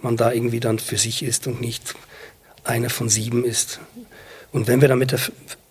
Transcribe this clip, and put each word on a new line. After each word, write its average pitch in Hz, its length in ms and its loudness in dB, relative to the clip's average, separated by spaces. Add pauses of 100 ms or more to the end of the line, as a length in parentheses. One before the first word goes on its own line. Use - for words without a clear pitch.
man 117 160 0
da 117 140 4
irgendwie 117 280 0
dann 110 200 0
für - 180 -4
sich 113 260 -2
ist 123 240 -2
und 120 140 -6
nicht - 320 -8 (720)
einer 120 260 0
von 120 200 -2
sieben 113 340 0
ist. - 360 -2 (720)
Und 117 160 0
wenn 127 140 6
wir 143 60 8
dann 127 120 4
mit 127 120 2
der 123 80 0
F-, - 120 -4 (400)